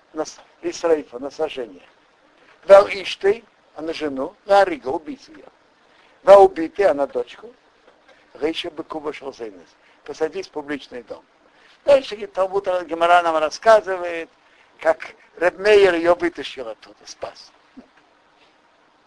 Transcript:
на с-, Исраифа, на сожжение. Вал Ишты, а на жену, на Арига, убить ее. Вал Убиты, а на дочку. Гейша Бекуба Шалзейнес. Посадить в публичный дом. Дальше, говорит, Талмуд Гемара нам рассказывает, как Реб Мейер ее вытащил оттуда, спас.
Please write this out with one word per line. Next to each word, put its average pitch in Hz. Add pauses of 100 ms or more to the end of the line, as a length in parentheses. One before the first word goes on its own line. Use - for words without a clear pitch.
(120)
на 156
с-, - (200)
Исраифа, 160
на 135
сожжение. 123 (800)
Вал 196
Ишты, 202 (300)
а 151
на 160
жену, 151 (100)
на 196
Арига, 156
убить 151
ее. - (800)
Вал 196
Убиты, 180
а 170
на 139
дочку. - (800)
Гейша 160
Бекуба 151
Шалзейнес. 113 (340)
Посадить 156
в -
публичный 143
дом. - (600)
Дальше, 269
говорит, 208
Талмуд 190 (180)
Гемара 170
нам 165
рассказывает, 175 (520)
как - (220)
Реб 170
Мейер 196
ее 175
вытащил 147
оттуда, 107
спас. - (1500)